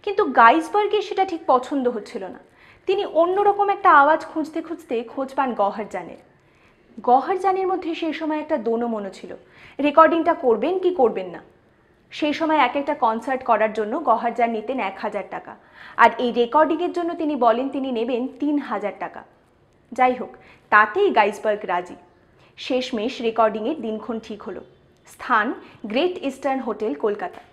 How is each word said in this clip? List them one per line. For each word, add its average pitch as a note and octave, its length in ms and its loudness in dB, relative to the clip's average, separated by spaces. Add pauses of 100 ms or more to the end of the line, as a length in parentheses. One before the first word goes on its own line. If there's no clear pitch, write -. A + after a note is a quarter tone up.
কিন্তু G4+ 220 0
গাইসবার্গের D#4+ 760 4
সেটা F#4+ 220 -2
ঠিক F4+ 220 -4
পছন্দ B3+ 420 2
হচ্ছিল G#3 360 -6
না। F3+ 140 -14 (480)
তিনি G4 200 0
অন্যরকম G4 640 2
একটা G4 220 4
আওয়াজ D#4 360 6
খুঁজতে D#4+ 360 -6
খুঁজতে C4 400 -6
খোঁজ C4+ 320 -8
পান C4 200 -2
গহরজানের। G3+ 640 -4 (840)
গহরজানের F#4 680 2
মধ্যে E4+ 280 -2
সেই D#4+ 180 -4
সময় D#4 260 -4
একটা D4+ 180 -2
দোনো A#3 300 -2
মনো G#3 240 -6
ছিল, - 240 -16 (480)
রেকর্ডিংটা D#4+ 520 4
করবেন C4 440 0
কি F4+ 160 0
করবেন G#3+ 320 0
না। E3+ 120 -14 (720)
সেই D4+ 220 -2
সময় D#4 260 0
এক C4 180 2
একটা C#4+ 180 -2
কনসার্ট B3+ 480 -2
করার A3 300 2
জন্য A3 320 -4
গহরজান A#3 460 0
নিতেন A3+ 280 -6
এক G3 220 -6
হাজার G3+ 300 -6
টাকা, - 260 -14 (400)
আর A#3 220 8
এই A#3+ 140 0
রেকর্ডিংয়ের D4 600 2
জন্য F4 220 -4
তিনি D#4 220 -4
বলেন A#3+ 320 2
তিনি C4+ 240 -4
নেবেন A#3+ 360 -2
তিন D4 300 -2
হাজার G#3 400 -4
টাকা। - 240 -10 (720)
যাই B3+ 220 2
হোক, - 220 -10 (340)
তাতেই A3+ 400 6
গাইসবার্গ G#3 540 2
রাজি। F3+ 300 -4 (600)
শেষমেশ B3 680 -4
রেকর্ডিংয়ের A3+ 600 0
দিনক্ষণ A3 380 -8
ঠিক G#3 220 -14
হলো। F#3+ 180 -12 (460)
স্থান A#3 480 -2 (320)
গ্রেট C#4 380 -2
ইস্টার্ন C4+ 360 -4
হোটেল, A3 340 -4
কলকাতা। G3+ 460 -4 (120)